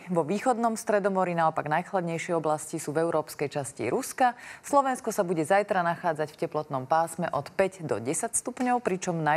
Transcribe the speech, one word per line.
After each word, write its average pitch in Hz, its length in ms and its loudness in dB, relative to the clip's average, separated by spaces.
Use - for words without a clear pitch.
Vo 170 160 2
východnom 226 480 0
Stredomorí 190 640 0
naopak 160 320 2
najchladnejšie 170 640 -2
oblasti 160 480 -2
sú 143 160 -4
v 165 80 2
európskej 151 480 -2
časti 127 400 -4
Ruska. 247 480 0
Slovensko 262 480 2
sa - 80 0
bude 175 240 2
zajtra 196 400 2
nachádzať 160 480 -2
v - 80 -14
teplotnom 147 480 -4
pásme 165 400 2
od - 240 -4
päť 190 320 0
do 120 160 0
desať 139 400 -4
stupňov, 247 400 0
pričom 180 400 -2
na 151 160 2